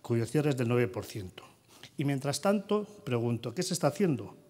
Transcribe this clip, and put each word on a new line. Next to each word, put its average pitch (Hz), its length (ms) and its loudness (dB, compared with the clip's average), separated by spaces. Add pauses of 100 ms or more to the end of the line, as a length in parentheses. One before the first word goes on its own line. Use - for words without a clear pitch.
cuyo 117 240 0
cierre 151 240 2
es 131 80 0
del 123 100 0
nueve 120 220 4
por 104 160 -8
ciento. 95 380 -10 (520)
Y 147 80 -2
mientras 139 380 0
tanto, 208 420 2 (220)
pregunto, 117 500 0
¿qué 175 80 -2
se 180 100 -2
está 156 140 2
haciendo? 135 480 0 (140)